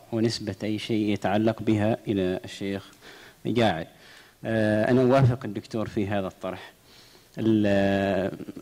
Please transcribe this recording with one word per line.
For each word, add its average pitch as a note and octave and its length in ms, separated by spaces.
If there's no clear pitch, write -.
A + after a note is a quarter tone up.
ونسبة A2 500
أي G#2+ 160
شيء G#2+ 340
يتعلق G#2+ 500
بها G#2+ 340
إلى F#2 360
الشيخ G2 400
قاعد. G2 300
آه، A2 460
أنا B2+ 120
أوافق B2+ 420
الدكتور G#2+ 440
في G#2 180
هذا G2+ 200
الطرح. - 460
ال-، G#2+ 280